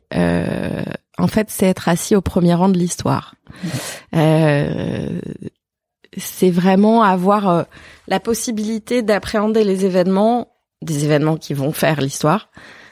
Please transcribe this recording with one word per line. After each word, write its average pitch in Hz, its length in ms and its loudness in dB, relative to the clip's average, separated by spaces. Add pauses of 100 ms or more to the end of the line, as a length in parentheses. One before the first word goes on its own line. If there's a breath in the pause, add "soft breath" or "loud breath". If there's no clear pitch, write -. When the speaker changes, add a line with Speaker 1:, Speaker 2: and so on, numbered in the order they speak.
(140)
Speaker 1:
euh, - 680 -2 (340)
en 180 80 2
fait, 214 240 0
c'est - 160 0
être 185 220 -2
assis 175 260 0
au 196 60 4
premier 175 340 2
rang 180 140 2
de 190 100 2
l'histoire. - 560 -4 (300 loud breath)
Speaker 2:
Ouais. 165 60 -8 (500 loud breath)
Speaker 1:
Euh, 156 1000 0 (960)
c'est - 340 0
vraiment 190 520 4
avoir, 196 460 2
euh, 170 140 2 (460 loud breath)
la 190 120 0
possibilité 226 840 -4
d'appréhender 214 600 0
les 196 220 0
événements, 190 640 2 (340)
des 156 220 -4
événements 151 320 2
qui 151 180 -8
vont 139 180 -2
faire 147 280 -2
l'histoire, 151 500 -2 (420 loud breath)